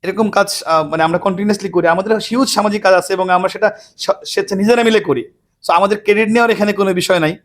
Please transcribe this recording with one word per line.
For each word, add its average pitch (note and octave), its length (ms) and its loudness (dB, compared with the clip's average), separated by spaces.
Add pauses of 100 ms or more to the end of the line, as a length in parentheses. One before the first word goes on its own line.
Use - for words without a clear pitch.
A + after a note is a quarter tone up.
এরকম G#3+ 280 -2
কাজ, - 360 -2
আহ, D#3+ 220 0
মানে, D#3+ 160 -2
আমরা E3 160 0
কন্টিনিউয়াসলি G3 500 -2
করি। E3+ 180 0
আমাদের G3 300 0
হিউজ A#3 320 -2
সামাজিক G#3 340 -2
কাজ F#3+ 100 4
আছে F3+ 200 0
এবং F#3 160 -2
আমরা F#3 200 2
সেটা G#3 280 -2 (200)
স-, - 280 -4
স্বেচ্ছা G3 300 -4
নিজেরা A3+ 280 2
মিলে A3 160 4
করি। C3+ 320 -4 (360)
So F3+ 60 2
আমাদের G3 300 2
ক্রেডিট G#3+ 260 2
নেওয়ার A#3 220 2
এখানে G#3 220 0
কোনো F#3+ 200 0
বিষয় F3 260 0
নাই। D#3+ 260 -2